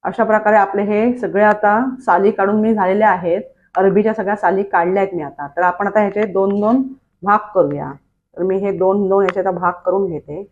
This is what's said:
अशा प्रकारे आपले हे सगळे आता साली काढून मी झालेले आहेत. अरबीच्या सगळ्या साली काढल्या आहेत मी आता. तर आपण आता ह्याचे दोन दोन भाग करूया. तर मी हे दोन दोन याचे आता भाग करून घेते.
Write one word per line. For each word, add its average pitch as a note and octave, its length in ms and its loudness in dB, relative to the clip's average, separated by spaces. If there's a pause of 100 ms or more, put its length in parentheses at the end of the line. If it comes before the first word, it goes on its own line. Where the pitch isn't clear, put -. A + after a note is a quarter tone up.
अशा F#3 200 -2
प्रकारे G#3+ 320 2
आपले G3+ 260 2
हे G#3 180 0 (180)
सगळे F#3+ 260 0
आता G#3 280 2 (320)
साली G3 260 4
काढून G3+ 300 0
मी A3 140 2
झालेले G3+ 300 2
आहेत. F3+ 380 0 (340)
अरबीच्या G3 380 2
सगळ्या G#3 220 -4
साली G3 260 0
काढल्या F#3+ 400 0
आहेत F#3+ 120 -4
मी E3 80 -4
आता. C#3+ 240 -10 (100)
तर F3 60 0
आपण F3+ 240 0
आता G3+ 140 0
ह्याचे G#3 320 0
दोन G3 280 0
दोन A#3 220 2 (400)
भाग G3+ 160 2 (160)
करूया. D3 380 -2 (440)
तर E3+ 60 -6
मी F#3+ 160 0
हे G3 200 -2
दोन F#3+ 300 0
दोन G3 160 2
याचे F#3+ 160 -2
आता F#3+ 100 -2
भाग F3+ 220 -2 (140)
करून G3 200 0
घेते. D#3 460 -10